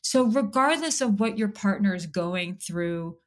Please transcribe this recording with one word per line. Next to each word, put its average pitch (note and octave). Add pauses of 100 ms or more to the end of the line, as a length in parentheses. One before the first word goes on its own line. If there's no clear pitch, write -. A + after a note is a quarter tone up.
So B3+
regardless C4+
of G#3+
what A3
your G#3+
partner G3
is E3+
going F3
through E3+